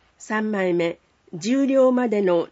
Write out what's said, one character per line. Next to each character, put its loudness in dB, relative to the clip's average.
三 -6
枚 -2
目、 -2
重 -2
量 4
ま 0
で 0
の 2